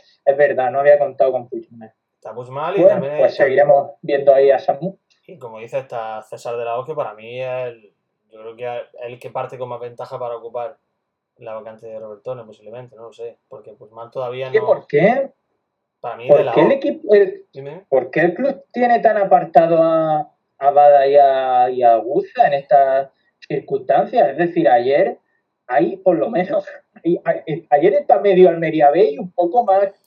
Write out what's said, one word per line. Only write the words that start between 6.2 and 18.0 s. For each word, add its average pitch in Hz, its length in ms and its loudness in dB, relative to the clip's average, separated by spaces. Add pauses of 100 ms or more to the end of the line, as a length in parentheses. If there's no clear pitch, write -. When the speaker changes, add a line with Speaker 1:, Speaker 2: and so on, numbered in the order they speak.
Speaker 2:
César 117 340 -14
de 120 80 -8
la 117 140 -6
Hoz, 127 80 -8
que 156 80 -12
para 120 220 -8
mí 117 260 -14
es 127 260 -8
el, 113 260 -20 (360)
yo 110 100 -20
creo 113 160 -18
que 120 220 -10
es 113 60 -12 (200)
el 123 160 -16
que 127 120 -18
parte 131 260 -12
con 123 100 -12
más 120 140 -12
ventaja 120 360 -16
para 120 200 -10
ocupar 117 400 -12 (600)
la 113 180 -16
vacante 110 320 -18
de 110 120 -16
Robertone, 113 460 -14
posiblemente, 107 500 -20
no 113 80 -20
lo 113 80 -20
sé, 117 280 -16 (100)
porque 110 240 -20
Puigmal 113 380 -20
todavía 127 400 -10
Speaker 1:
¿Qué, 143 80 2
Speaker 2:
no 135 80 -6
Speaker 1:
por - 200 0
qué? 240 440 0 (680)
Speaker 2:
Para 113 160 -12
mí, 117 120 -14
Speaker 1:
¿Por 143 100 6
Speaker 2:
de - 80 2
la 120 80 -4
Speaker 1:
qué 120 80 2
el 175 60 4
Speaker 2:
Hoz. 262 60 2
Speaker 1:
equipo, - 420 -2
el, 196 360 0
Speaker 2:
Dime. 143 380 -18
Speaker 1:
por 131 220 -2